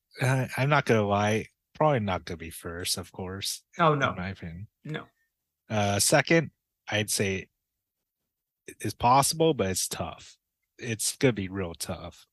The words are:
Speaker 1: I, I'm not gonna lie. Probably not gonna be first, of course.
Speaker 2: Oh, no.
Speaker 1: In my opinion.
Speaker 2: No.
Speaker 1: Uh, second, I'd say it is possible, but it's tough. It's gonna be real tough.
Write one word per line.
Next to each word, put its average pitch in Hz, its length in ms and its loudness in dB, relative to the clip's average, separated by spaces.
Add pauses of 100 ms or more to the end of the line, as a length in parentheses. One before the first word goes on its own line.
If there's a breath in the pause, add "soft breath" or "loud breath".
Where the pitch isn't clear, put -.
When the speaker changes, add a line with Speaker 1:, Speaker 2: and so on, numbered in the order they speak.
(220)
Speaker 1:
I, 131 360 2
I'm 131 120 2
not 143 160 4
gonna 110 220 4
lie. 104 380 2 (300)
Probably 147 260 4
not 92 240 -2
gonna 85 120 -8
be 80 120 -12
first, 87 480 -6
of 92 160 -12
course. 95 500 -8 (160)
Speaker 2:
Oh, 156 160 4
no. 135 140 0
Speaker 1:
In - 80 -6
my 92 120 -6
opinion. 90 380 -12 (160)
Speaker 2:
No. 151 200 -10 (640)
Speaker 1:
Uh, 101 300 0
second, 156 520 4 (380)
I'd 104 200 -2
say 95 380 -2 (1200)
it - 140 -18
is 107 120 -4
possible, 151 600 4
but 104 160 0
it's - 180 -2
tough. - 500 -10 (420)
It's - 360 -4
gonna 135 160 4
be 101 160 -6
real 90 280 -6
tough. 82 580 -12